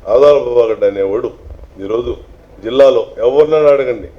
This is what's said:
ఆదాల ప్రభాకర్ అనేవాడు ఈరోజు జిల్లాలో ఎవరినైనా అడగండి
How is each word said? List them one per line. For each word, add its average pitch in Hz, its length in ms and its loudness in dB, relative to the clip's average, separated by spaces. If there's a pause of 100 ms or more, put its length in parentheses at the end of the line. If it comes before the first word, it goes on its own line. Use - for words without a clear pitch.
(140)
ఆదాల 143 320 4
ప్రభాకర్ 113 440 -2
అనేవాడు 101 400 -4 (540)
ఈరోజు 117 300 -6 (520)
జిల్లాలో 127 380 2 (220)
ఎవరినైనా 151 500 2
అడగండి 123 440 -6